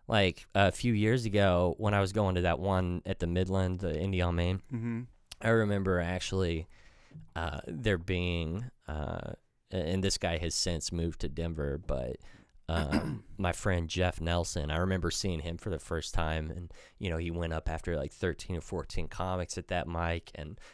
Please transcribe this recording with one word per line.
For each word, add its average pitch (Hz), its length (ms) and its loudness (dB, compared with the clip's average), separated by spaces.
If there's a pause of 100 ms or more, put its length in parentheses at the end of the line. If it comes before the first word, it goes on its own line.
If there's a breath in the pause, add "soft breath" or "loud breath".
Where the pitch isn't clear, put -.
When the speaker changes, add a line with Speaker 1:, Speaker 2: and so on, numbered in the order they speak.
Speaker 1:
like, 101 480 4
a 98 160 8
few 120 220 2
years 110 320 4
ago 95 540 4
when 104 140 2
I 101 80 6
was 98 120 2
going 98 240 2
to 87 60 4
that 82 180 2
one 92 440 2
at 95 140 -4
the 87 80 -2
Midland, 92 540 2
the 92 120 -2
Indie 90 320 0
on 87 120 2
Main, 90 220 2 (140)
Speaker 2:
Mm-hmm. 117 280 -4 (420)
Speaker 1:
I 110 60 0
remember 101 500 4
actually, 87 720 0 (680 loud breath)
uh, 85 320 -4
there 101 320 0
being, 87 720 -2 (160)
uh, 76 460 -6 (400)
a-, 95 40 -2
and 92 280 0
this 98 140 0
guy 85 200 -2
has 85 160 -2
since 82 380 -2
moved 82 300 -2
to 73 60 -2
Denver, 78 560 -2
but, 64 320 -4 (500 soft breath)
um, - 640 -2
Speaker 2:
<clears throat> - 60 -14
Speaker 1:
my 90 160 0
friend 87 380 0
Jeff 90 320 0
Nelson, 85 480 0
I 151 80 0
remember 90 320 2
seeing 85 300 -2
him 85 180 -6
for - 100 -8
the 82 100 -2
first - 360 -4
time, 78 360 0
and, 87 220 -10 (260 loud breath)
you 95 120 -2
know, 80 80 0
he 85 120 -2
went 85 220 -2
up 80 160 -4
after, 82 260 -2
like, 71 160 -2
thirteen 87 460 -4
or 76 60 -6
fourteen 82 440 -4
comics 92 520 -4
at 90 100 -8
that 90 180 0
mic, 85 480 -2
and 78 240 -10 (160 loud breath)